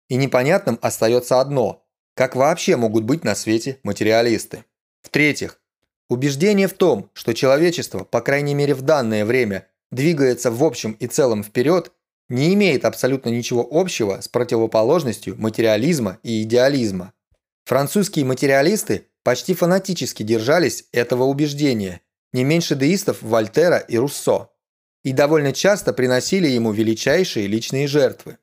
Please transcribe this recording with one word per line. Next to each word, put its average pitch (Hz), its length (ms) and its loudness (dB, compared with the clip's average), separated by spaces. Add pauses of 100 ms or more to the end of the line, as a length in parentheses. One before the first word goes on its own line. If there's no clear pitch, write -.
И 131 80 -2
непонятным 131 640 0
остаётся 123 580 0
одно: 135 460 -2 (300)
как 131 200 -2
вообще 151 400 2
могут 113 300 0
быть 139 180 -2
на 110 100 0
свете 113 500 -4
материалисты? 110 840 0 (380)
В-третьих, 139 580 -2 (480)
убеждение 147 580 2
в 180 60 -6
том, 147 400 0
что - 200 -4
человечество, 135 720 0
по - 160 -2
крайней 143 360 -2
мере 143 180 2
в 131 80 -8
данное 123 420 0
время, 107 440 0 (240)
двигается 131 600 0
в 117 140 -2
общем 110 340 -4
и 127 80 -6
целом 113 380 0
вперёд, 165 480 0 (360)
не 139 260 2
имеет 190 280 2
абсолютно 127 460 -2
ничего 120 420 -2
общего 143 480 -2
с - 80 -12
противоположностью 117 1120 0
материализма 110 840 0
и 113 200 -4
идеализма. 113 680 0 (500)
Французские 143 640 -2
материалисты 139 800 0 (180)
почти 123 300 0
фанатически 175 680 -2
держались 117 680 0
этого 123 320 0
убеждения, 139 800 -2 (320)
не 127 100 0
меньше 160 320 0
деистов 156 460 0
Вольтера 113 560 2
и - 200 -4
Руссо, 113 520 -2 (560)
и 135 80 -2
довольно 143 400 2
часто 185 400 0
приносили 131 560 0
ему 113 240 0
величайшие 113 720 0
личные 117 400 -2
жертвы. 135 560 0